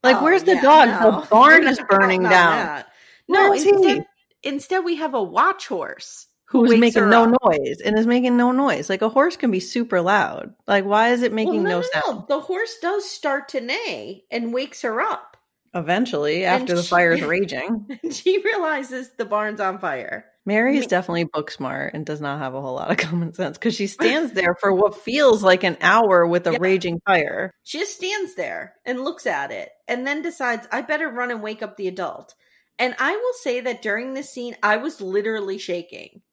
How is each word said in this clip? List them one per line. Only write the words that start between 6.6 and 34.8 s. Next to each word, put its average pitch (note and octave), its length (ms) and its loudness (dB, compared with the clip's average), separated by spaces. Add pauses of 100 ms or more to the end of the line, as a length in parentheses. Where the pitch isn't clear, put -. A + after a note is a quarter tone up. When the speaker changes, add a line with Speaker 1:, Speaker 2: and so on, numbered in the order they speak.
Speaker 1:
Who's A#3 80 6
Speaker 2:
wakes A3+ 100 8
Speaker 1:
making A#3 220 4
Speaker 2:
her G#3 60 4
Speaker 1:
no A3+ 240 6
Speaker 2:
up. B3+ 120 2
Speaker 1:
noise D3+ 400 0
and G#3 120 0
is A3+ 100 2
making B3 300 2
no A#3+ 140 4
noise. B3+ 400 -2
Like, F#3+ 120 -2
a A3 60 0
horse C#4+ 280 2
can A#3+ 160 0
be F#3 80 0
super A3+ 400 -4
loud. F#3 540 -2 (120)
Like, G3 180 2
why G#3+ 280 2
is B3 100 0
it A#3 80 0
Speaker 2:
Well, G#3+ 60 -4
Speaker 1:
making D#4 260 0
Speaker 2:
no, G4 80 0
Speaker 1:
no F3 100 0
Speaker 2:
no, - 60 -4 (160)
Speaker 1:
sound? B3+ 260 -6
Speaker 2:
no. C#4+ 80 0
The D#4 40 -4
horse G4+ 420 -6
does F#4+ 260 -4
start C#4+ 420 -6
to C4 100 -6
neigh A#3 720 -10
and A#3 220 -6
wakes C4 300 -8
her A#3 180 -4
up. - 280 -6 (460)
Speaker 1:
Eventually, E3+ 720 -2
Speaker 2:
And F3+ 160 2
Speaker 1:
after A3 160 -2
the F3 60 -2
Speaker 2:
she E3+ 60 -8
Speaker 1:
fire F3 240 4
is - 100 0
Speaker 2:
<laughs> - 0 -
Speaker 1:
raging. E3+ 640 -4 (160)
Speaker 2:
And D#4+ 120 -8
she F#4 280 0
realizes C#4+ 760 -4
the A3+ 80 -6
barn's G#3+ 340 -4
on F#3+ 200 -4
fire. D3 480 -8 (180)
Speaker 1:
Mary A3+ 320 2
is C4+ 60 0
Speaker 2:
Me- A#3+ 60 -6
Speaker 1:
definitely F3 360 -2
book D3+ 260 -6
smart C3+ 440 -8
and D3+ 100 -8
does D3+ 160 -10
not D3 200 -6
have C3 120 -8
a C3+ 80 -10
whole C3 140 -8
lot C#3 160 -6
of - 60 2
<laughs> E3+ 120 -2
common E3+ 240 -4
sense E3+ 240 -8
'cause A#3 180 -2
she G3+ 120 -4
stands C#4+ 460 -2
there F3 280 -2
for G3+ 100 0
what G3 300 2
feels A#3+ 420 2
like F#3 220 4
an F3 160 -2
hour F#3 460 4
with F3 200 0
a E3 60 0
Speaker 2:
Yeah. E3 80 -2
Speaker 1:
raging F3+ 460 0
fire. F#3 560 -2
Speaker 2:
She - 160 -12
just G4+ 160 -6
stands G4 400 -8
there - 400 -10 (100)
and B3+ 180 -6
looks D#4 220 -8
at C#3 260 -4
it G2 200 -12 (180)
and B3 180 -6
then C#4+ 140 -4
decides, B3 500 -6
"I B3 120 -6
better D4+ 260 -4
run B3 220 -8
and A3+ 120 -8
wake G#3+ 200 -10
up G3+ 160 -14
the F#3+ 100 -6
adult." F3+ 460 -10 (440)
And B3 200 -2
I D4 180 -2
will B4 240 -4
say B3 200 -4
that A#3 200 -8
during A3+ 320 -6
this C#4 180 -10
scene, A#3+ 320 -12
I G#3+ 140 2
was C4+ 240 -8